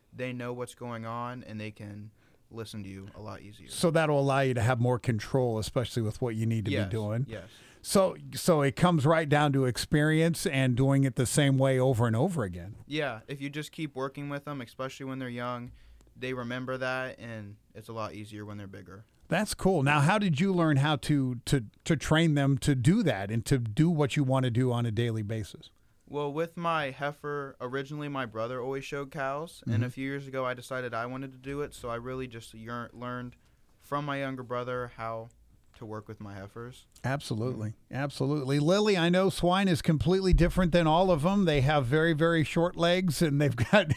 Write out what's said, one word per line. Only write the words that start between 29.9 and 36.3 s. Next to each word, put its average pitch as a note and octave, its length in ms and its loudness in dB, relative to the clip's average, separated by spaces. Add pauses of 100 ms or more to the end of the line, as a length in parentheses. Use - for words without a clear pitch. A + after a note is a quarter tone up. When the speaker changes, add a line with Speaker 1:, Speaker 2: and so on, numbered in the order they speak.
Speaker 1:
years C#3 220 -8
ago C3 180 -4
I B2+ 80 -2
decided B2 400 -8
I A#2 120 -4
wanted C3 280 -10
to B2+ 40 -20
do C#3 240 -8
it, C#3+ 120 -8
so B2 160 -10
I A#2 60 -6
really B2+ 320 -8
just A2+ 260 -16
yearn-, A#2 400 -10
learned B2 420 -10 (460)
from D3 240 -6
my C#3 140 -4
younger C3 240 -6
brother B2 520 -6
how A2+ 340 -8 (460)
to A#2+ 100 -16
work G#2+ 220 -10
with G#2+ 120 -14
my G2+ 140 -14